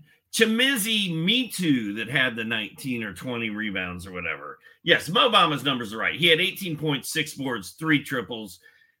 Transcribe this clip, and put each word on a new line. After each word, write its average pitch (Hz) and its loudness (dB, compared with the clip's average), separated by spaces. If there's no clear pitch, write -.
Chimezie 220 2
Metu 165 0
that 110 -6
had 127 0
the 113 -4
nineteen 113 -4
or 104 -8
twenty 117 -6
rebounds 95 -6
or 92 -12
whatever. 76 -8
Yes, 160 2
Mo 247 4
Bamba's 160 4
numbers 120 -2
are 113 -6
right. 92 0
He 165 4
had 165 8
eighteen 185 -2
points, 143 -2
six 151 -2
boards, 123 -6
three 156 2
triples. 110 -6